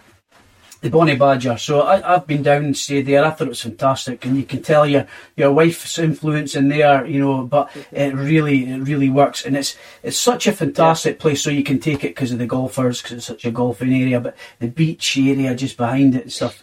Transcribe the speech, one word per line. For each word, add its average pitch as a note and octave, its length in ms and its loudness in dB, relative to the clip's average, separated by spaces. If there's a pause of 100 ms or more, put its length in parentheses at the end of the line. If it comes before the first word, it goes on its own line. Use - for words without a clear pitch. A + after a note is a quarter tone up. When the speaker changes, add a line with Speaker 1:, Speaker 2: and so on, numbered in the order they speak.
(840)
Speaker 1:
the C#3 80 -4
Bonnie D#3 260 4
Badger? B2+ 400 2
So D3 240 0
I, F#3 340 2
I've F3 120 0
been C#3+ 160 -2
down D3 240 2
and C#3 100 -2
stayed C#3 300 -2
there. C#3 180 4
I D#3 60 2
thought D#3 160 -6
it B2 40 -6
was - 120 -10
fantastic, B2+ 600 -4
and B2+ 120 0
you C3+ 80 -2
can - 180 -8
tell D3+ 240 4
your, C#3+ 200 2 (300)
your C#3+ 160 4
wife's E3 460 0
influence D3+ 560 -2
in C#3 140 2
there, C#3+ 380 4
you C#3 120 -2
know, C3+ 260 0
but C#3 300 -2 (180)
it C#3 220 -2
really, C#3 560 0
it C3 80 -6
really C#3 300 0
works. C3+ 360 2
And C#3 120 -2
it's, C#3 200 -6 (260)
it's - 160 -6
such B3 280 0
a G#3+ 60 2
fantastic D#3+ 640 0
Speaker 2:
Yeah. - 60 -14
Speaker 1:
place, D3+ 200 0
so D#3 80 -4
you C#3+ 140 -2
can C3+ 160 -2
take D3 240 -2
it - 100 -6
'cause B2+ 180 -4
of A#2+ 60 -4
the A#2+ 80 -4
golfers, B2+ 560 -2
'cause - 100 -14
it's A#2+ 140 -12
such - 200 -12
a A#2 40 -4
golfing B2 440 -2
area, B2+ 260 2
but - 160 -8 (220)
the A#2+ 100 -4
beach D#3+ 500 -2
area C3+ 360 2
just C3 220 -6
behind B2+ 380 4
it B2 100 -2
and - 80 -18
stuff, - 300 -8